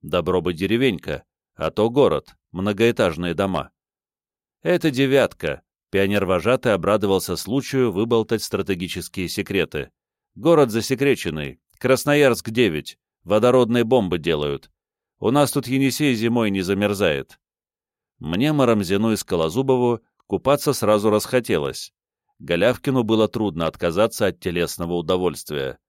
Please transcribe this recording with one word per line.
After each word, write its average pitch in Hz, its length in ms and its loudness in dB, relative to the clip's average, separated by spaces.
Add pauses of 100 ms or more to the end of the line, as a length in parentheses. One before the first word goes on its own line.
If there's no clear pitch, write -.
Добро 87 400 0
бы 87 140 -2
деревенька, 98 680 -2 (300)
а 80 160 -4
то 113 200 0
город, 110 460 0 (160)
многоэтажные 92 840 0
дома. 87 360 -2 (920)
«Это 165 280 2
девятка», — 131 720 0 (280)
пионер-вожатый 98 800 2
обрадовался 95 640 0
случаю 127 560 -2
выболтать 113 500 0
стратегические 92 840 -6
секреты. 85 600 -4 (440)
«Город 143 360 4
засекреченный, 107 920 -2 (180)
Красноярск 135 720 2
девять, 104 480 -2 (260)
водородные 120 600 2
бомбы 107 340 0
делают. 73 520 -4 (500)
У 101 100 0
нас 139 220 2
тут 123 140 -2
Енисей 135 480 0
зимой 117 360 0
не 98 120 -2
замерзает». 95 760 -2 (800)
Мне, 104 340 -2
Марамзину 110 600 2
и 104 40 0
Скалозубову 120 840 0 (260)
купаться 139 460 0
сразу 107 380 2
расхотелось. 104 840 -2 (480)
Голявкину 117 640 0
было 110 240 2
трудно 85 380 -2
отказаться 87 600 -2
от 90 140 -4
телесного 87 540 -4
удовольствия. 80 840 -4 (100)